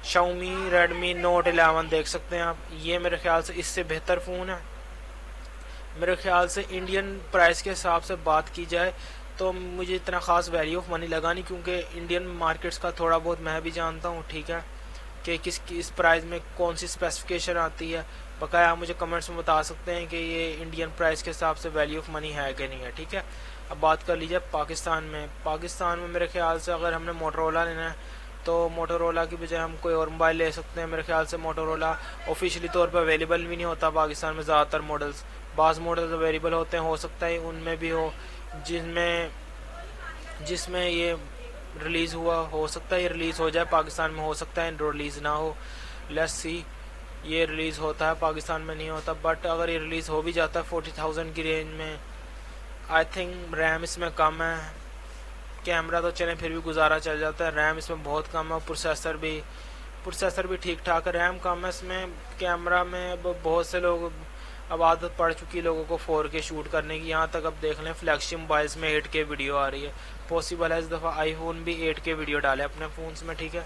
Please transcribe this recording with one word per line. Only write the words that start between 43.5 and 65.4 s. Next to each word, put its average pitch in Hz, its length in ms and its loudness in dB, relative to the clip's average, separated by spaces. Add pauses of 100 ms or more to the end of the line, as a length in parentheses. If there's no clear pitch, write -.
जाए 165 220 4
पाकिस्तान 156 380 2
में, 156 100 -6
हो 156 140 0
सकता 170 280 -2
है 165 200 -2
रिलीज़ 147 380 -2
ना 147 100 0
हो, 156 260 0 (560)
let's 156 220 2 (100)
see। 165 140 -4 (680)
ये 160 200 4
release 156 340 -2
होता 156 280 2
है 160 120 4
पाकिस्तान 156 420 0
में, 160 120 -6
नहीं 156 160 -6
होता, 160 320 -4
but 160 240 2
अगर 170 240 2
ये 165 80 0
release 160 320 -4
हो 156 120 2
भी 165 100 -2
जाता 165 280 2
है 160 60 -6
फ़ोर्टी 160 320 -4
थाउजेंड 156 360 -2
की 160 80 -4
range 156 320 -2
में, 156 240 -8 (920)
I 160 140 8 (100)
think 180 400 -4
RAM 160 300 2
इसमें 170 300 -2
कम 160 280 4
है, 165 160 0 (1040)
Camera 170 360 2
तो 170 100 2
चलें 170 260 0
फिर 160 160 -4
भी 165 100 -2
गुजारा 156 360 6
चल 156 220 -2
जाता 156 240 0
है, 160 120 0
RAM 156 220 4
इसमें 156 240 -6
बहुत 147 240 0
कम 160 200 -2
है 160 60 -4
और 160 140 0
processor 160 500 -2
भी, 156 160 -2 (720)
processor 185 420 0
भी 185 100 -2
ठीक 170 300 -2
ठाक 170 200 4
है, 180 60 0
RAM 175 260 2
कम 180 260 0
है 185 40 0
इसमें, 185 440 -4 (280)
camera 175 440 2
में 180 280 -4
अब 175 220 -2 (100)
बहुत 165 220 4
से 180 140 -2
लोग, 170 320 2 (600)
अब 165 100 2
आदत 165 360 4
पड़ 165 140 4
चुकी 170 260 -6